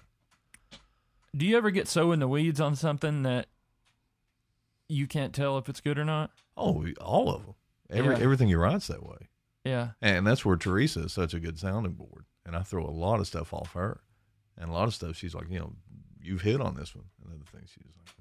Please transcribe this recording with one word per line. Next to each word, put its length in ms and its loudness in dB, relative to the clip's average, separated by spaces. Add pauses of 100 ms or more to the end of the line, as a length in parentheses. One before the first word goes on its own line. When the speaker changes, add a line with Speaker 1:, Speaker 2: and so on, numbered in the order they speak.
(1400)
Speaker 1:
Do 100 0
you 120 6
ever 120 4
get 180 0
so 240 4
in 80 4
the 100 2
weeds 320 2
on 140 2
something 480 -2
that 240 0 (1400)
you 200 -2
can't 260 -4
tell 240 0
if 120 -6
it's 120 -12
good 180 -2
or 60 -2
not? 260 -2 (260)
Speaker 2:
Oh, 280 0 (160)
all 280 2
of 140 -4
'em. 120 -18 (340)
Every, 260 2
Speaker 1:
Yeah. 80 0
Speaker 2:
everything 240 6
you 100 6
write's 300 2
that 160 -10
way. 260 -18 (340)
Speaker 1:
Yeah. 280 -2 (100)
Speaker 2:
And 240 4
that's 200 4
where 100 6
Teresa 460 2
is 120 -6
such 200 -2
a 60 -6
good 200 -8
sounding 340 -4
board. 320 -16 (200)
And 100 -8
I 60 -2
throw 240 -4
a 60 -6
lot 280 0
of 80 -2
stuff 260 -8
off 200 -10
her. 280 -6 (560)
And 120 -10
a 40 -6
lot 140 0
of 60 -2
stuff 240 -8
she's 180 -10
like, 140 -10
you 100 -6
know, 160 -10 (460)
"You've 220 -6
hit 180 2
on 140 -4
this 200 -12
one." 140 -20 (120)
And 120 -18
other 180 -16
things 200 -20
she's 260 -20
like, 240 -20